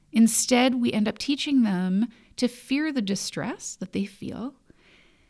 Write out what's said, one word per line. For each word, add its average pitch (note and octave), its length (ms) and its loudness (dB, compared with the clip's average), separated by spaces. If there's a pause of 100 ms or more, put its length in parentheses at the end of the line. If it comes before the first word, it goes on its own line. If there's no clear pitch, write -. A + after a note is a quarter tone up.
(140)
Instead, A#3+ 600 4
we A#3+ 180 0
end G#3+ 160 0
up G#3 80 -6
teaching C#4 460 2
them F#3+ 440 0 (300)
to B3 100 2
fear C#4+ 460 -4
the C4 80 -2
distress G3 760 -6
that - 160 -12
they G3 140 -4
feel G#3 500 -12 (760)